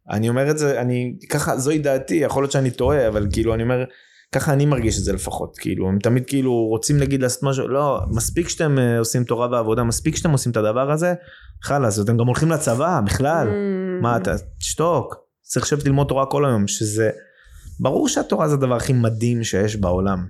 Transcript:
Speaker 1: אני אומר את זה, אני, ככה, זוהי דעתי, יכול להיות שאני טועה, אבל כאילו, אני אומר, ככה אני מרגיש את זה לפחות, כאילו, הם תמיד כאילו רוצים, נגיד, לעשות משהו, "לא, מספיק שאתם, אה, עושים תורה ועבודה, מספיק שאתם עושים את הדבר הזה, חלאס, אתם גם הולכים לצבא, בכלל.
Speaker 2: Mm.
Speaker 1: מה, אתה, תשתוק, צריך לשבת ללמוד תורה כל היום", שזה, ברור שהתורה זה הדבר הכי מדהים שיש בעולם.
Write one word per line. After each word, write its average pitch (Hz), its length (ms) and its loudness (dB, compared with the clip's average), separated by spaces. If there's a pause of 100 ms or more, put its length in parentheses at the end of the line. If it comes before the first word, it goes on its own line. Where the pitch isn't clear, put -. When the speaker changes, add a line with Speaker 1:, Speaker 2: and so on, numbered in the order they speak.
(120)
Speaker 1:
אני 113 180 0
אומר 135 220 0
את 151 60 0
זה, 139 240 0
אני, 123 360 -2 (120)
ככה, 143 280 -2
זוהי 147 220 0
דעתי, 139 360 -2
יכול 135 280 2
להיות 139 80 -4
שאני 135 200 2
טועה, 127 360 2
אבל 104 240 0
כאילו, 113 220 0
אני 113 100 0
אומר, 127 200 0 (480)
ככה 139 220 0
אני 143 120 4
מרגיש 120 340 2
את 95 40 -2
זה 95 100 0
לפחות, - 440 -6
כאילו, 92 320 -4
הם 98 100 2
תמיד 120 280 2
כאילו 131 260 0
רוצים, 113 440 0
נגיד, 139 240 2
לעשות 123 220 -2
משהו, 135 240 0
"לא, 135 320 0 (120)
מספיק 147 380 -2
שאתם, 147 300 0
אה, 120 200 2
עושים 120 240 0
תורה 120 280 0
ועבודה, 117 320 2
מספיק 117 320 0
שאתם 170 160 0
עושים 123 200 0
את 113 60 0
הדבר 117 340 2
הזה, 175 220 0 (500)
חלאס, 120 360 2
אתם 113 180 2
גם 117 100 2
הולכים 151 240 2
לצבא, 143 540 0
בכלל. 143 420 2
Speaker 2:
Mm. - 40 0 (520)
Speaker 1:
מה, 117 140 2
אתה, 117 140 -2 (280)
תשתוק, 156 560 -2 (260)
צריך - 240 -4
לשבת 143 200 -2
ללמוד 139 220 2
תורה 135 180 0
כל 143 200 0
היום", 110 220 2
שזה, 110 420 0 (680)
ברור 254 280 0
שהתורה 208 400 0
זה 147 80 2
הדבר 127 200 2
הכי 117 180 0
מדהים 117 500 0
שיש 104 320 0
בעולם. 95 440 0 (100)